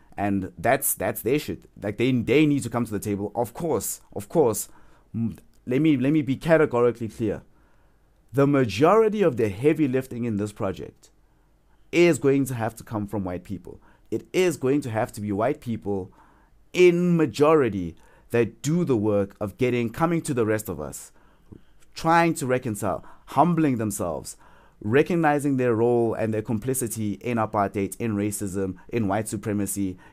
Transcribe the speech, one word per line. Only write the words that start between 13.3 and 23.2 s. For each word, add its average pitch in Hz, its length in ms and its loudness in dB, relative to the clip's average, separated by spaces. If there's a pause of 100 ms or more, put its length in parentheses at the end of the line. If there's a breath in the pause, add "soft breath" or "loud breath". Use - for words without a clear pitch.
people. - 360 -14 (320 soft breath)
It 113 220 -6
is 175 240 2
going 139 240 0
to 135 80 -8
have 113 240 -4
to - 80 -10
be 104 100 -4
white 117 300 -2
people 98 500 -6 (600 soft breath)
in 175 440 6
majority 131 800 2 (360 soft breath)
that 117 300 0
do 170 220 0
the 135 140 2
work 101 420 0
of 101 180 -8
getting, 123 320 0
coming 165 320 0
to 151 120 -4
the 120 120 0
rest 107 240 -2
of 78 100 -8
us, - 320 -12 (840 soft breath)
trying 165 400 2
to 139 100 -6
reconcile, 117 580 -2 (240 loud breath)